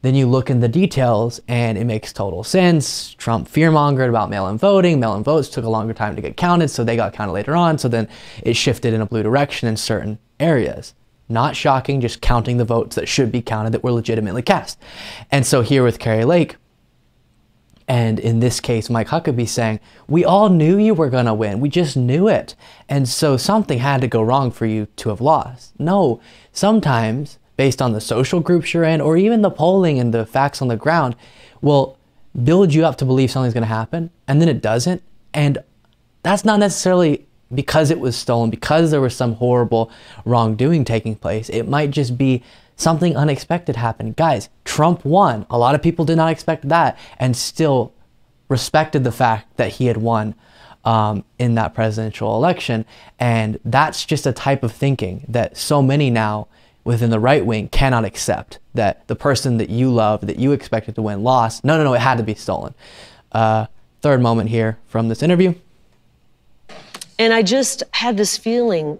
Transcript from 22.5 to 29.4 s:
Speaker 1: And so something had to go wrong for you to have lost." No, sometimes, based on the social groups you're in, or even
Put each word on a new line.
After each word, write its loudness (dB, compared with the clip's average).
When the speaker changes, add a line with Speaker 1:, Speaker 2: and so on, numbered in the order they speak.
Speaker 1:
And 0
so 2
something 0
had 0
to 0
go 0
wrong 2
for -4
you -2
to -6
have -4
lost." 0
No, 0
sometimes, 0
based 0
on 0
the -4
social 0
groups 0
you're 0
in, 2
or 2
even 2